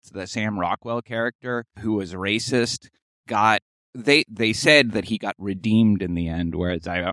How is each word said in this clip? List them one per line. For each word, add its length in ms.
the 160
Sam 320
Rockwell 420
character, 640
who 140
was 200
racist, 760
got, 340
they, 360
they 240
said 380
that 140
he 120
got 200
redeemed 640
in 140
the 120
end, 280
whereas 320
I, 260